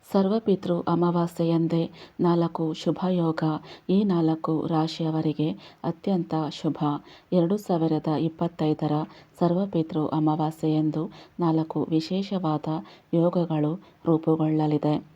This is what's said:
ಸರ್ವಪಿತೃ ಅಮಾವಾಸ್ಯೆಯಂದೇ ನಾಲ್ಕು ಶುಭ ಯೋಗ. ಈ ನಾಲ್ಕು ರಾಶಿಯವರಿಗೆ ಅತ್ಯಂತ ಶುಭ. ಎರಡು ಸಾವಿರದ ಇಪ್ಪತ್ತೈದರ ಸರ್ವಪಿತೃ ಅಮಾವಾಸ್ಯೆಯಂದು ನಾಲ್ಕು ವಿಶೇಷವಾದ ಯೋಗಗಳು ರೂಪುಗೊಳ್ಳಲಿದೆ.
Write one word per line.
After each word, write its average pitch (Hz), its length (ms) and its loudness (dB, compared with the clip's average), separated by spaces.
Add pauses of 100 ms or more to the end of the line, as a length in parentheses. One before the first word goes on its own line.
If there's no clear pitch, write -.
(140)
ಸರ್ವಪಿತೃ 190 600 2 (120)
ಅಮಾವಾಸ್ಯೆಯಂದೇ 170 920 0 (400)
ನಾಲ್ಕು 170 440 2 (100)
ಶುಭ 165 240 -2 (140)
ಯೋಗ. 165 280 0 (480)
ಈ 185 160 4
ನಾಲ್ಕು 160 480 2 (160)
ರಾಶಿಯವರಿಗೆ 156 800 0 (360)
ಅತ್ಯಂತ 170 500 -2 (180)
ಶುಭ. - 260 -4 (540)
ಎರಡು 175 260 2
ಸಾವಿರದ 160 540 0 (120)
ಇಪ್ಪತ್ತೈದರ 156 720 -2 (400)
ಸರ್ವಪಿತೃ 170 680 0 (120)
ಅಮಾವಾಸ್ಯೆಯಂದು 156 880 0 (380)
ನಾಲ್ಕು 160 400 0 (100)
ವಿಶೇಷವಾದ 170 760 -2 (460)
ಯೋಗಗಳು 170 580 2 (320)
ರೂಪುಗೊಳ್ಳಲಿದೆ. 156 880 2 (220)